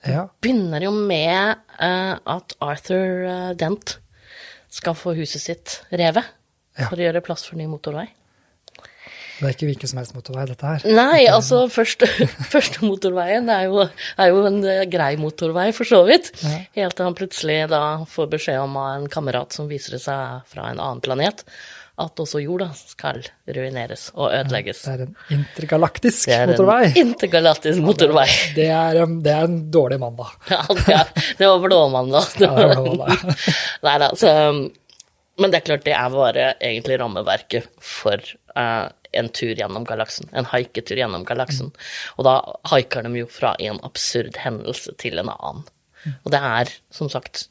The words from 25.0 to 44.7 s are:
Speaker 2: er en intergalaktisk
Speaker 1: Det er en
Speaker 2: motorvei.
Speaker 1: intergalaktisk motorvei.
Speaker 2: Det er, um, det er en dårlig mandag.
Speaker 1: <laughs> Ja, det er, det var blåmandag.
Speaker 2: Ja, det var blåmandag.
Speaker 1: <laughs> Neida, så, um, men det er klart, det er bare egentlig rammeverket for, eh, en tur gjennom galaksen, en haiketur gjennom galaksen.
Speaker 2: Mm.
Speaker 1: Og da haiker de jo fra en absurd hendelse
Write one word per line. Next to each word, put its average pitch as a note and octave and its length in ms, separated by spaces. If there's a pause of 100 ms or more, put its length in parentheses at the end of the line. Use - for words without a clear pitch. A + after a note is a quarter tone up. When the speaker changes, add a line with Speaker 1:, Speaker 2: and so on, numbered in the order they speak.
Speaker 2:
er - 280
en C#3+ 100
intergalaktisk D#3+ 800
Speaker 1:
Det B2+ 80
er A#2+ 100
en B2 60
Speaker 2:
motorvei. G3 460
Speaker 1:
intergalaktisk E3+ 840
motorvei. D3+ 460 (280)
Speaker 2:
Det D#3 140
er, D#3+ 340
um, E3 180
det D3 120
er D#3 100
en E3 280
dårlig C3+ 280
mandag. A#2+ 300 (100)
Speaker 1:
<laughs> - 100
Ja, F#3+ 180
det G3 220
er, D#3+ 180 (300)
det G3 100
var F#3 120
blåmandag. D3 800
Speaker 2:
Ja, F3 160
det G3 120
var D3 80
blåmandag. C3 600 (180)
Speaker 1:
<laughs> - 300
Neida, C#3+ 320
så, D3+ 340
um, C#3+ 220 (680)
men G3 120
det E3+ 100
er - 40
klart, D3 180
det D3 100
er B2 160
bare B2+ 500
egentlig B2 400
rammeverket G2+ 680 (120)
for, - 380 (380)
eh, A#2 340 (240)
en A#2 160
tur A2+ 260
gjennom G#2 300
galaksen, A2 480
en B2+ 120
haiketur A#2+ 520
gjennom G2+ 280
galaksen. B2+ 460
Speaker 2:
Mm. - 460
Speaker 1:
Og - 80
da C3 80 (320)
haiker C3 380
de A#2+ 160
jo A#2+ 60
fra A#2 340
en G#2 220
absurd - 540
hendelse - 600